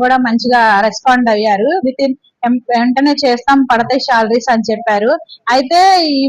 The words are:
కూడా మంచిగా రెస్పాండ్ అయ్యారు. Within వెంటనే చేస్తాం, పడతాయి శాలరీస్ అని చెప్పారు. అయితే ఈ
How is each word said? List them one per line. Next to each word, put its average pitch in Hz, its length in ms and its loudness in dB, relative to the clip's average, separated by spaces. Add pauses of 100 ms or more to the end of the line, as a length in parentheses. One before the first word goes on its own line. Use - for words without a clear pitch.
కూడా 254 140 2 (100)
మంచిగా 240 340 0 (240)
రెస్పాండ్ 247 480 0
అయ్యారు. 214 360 0 (180)
Within 269 260 -2 (600)
వెంటనే 247 400 0 (100)
చేస్తాం, 262 360 0 (120)
పడతాయి 240 360 0
శాలరీస్ 233 460 0
అని 226 180 0
చెప్పారు. 214 400 -2 (440)
అయితే 277 260 0 (400)
ఈ - 80 0